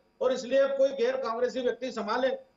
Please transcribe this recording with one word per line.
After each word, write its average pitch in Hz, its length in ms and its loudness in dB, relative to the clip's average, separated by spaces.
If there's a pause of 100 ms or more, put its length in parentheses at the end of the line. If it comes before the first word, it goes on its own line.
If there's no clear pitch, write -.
(200)
और 254 120 2
इसलिए 247 260 0
अब 269 200 2
कोई 269 100 6
गैर 247 280 0
कांग्रेसी 240 440 -2
व्यक्ति 240 320 -2
संभाले। 220 360 0 (280)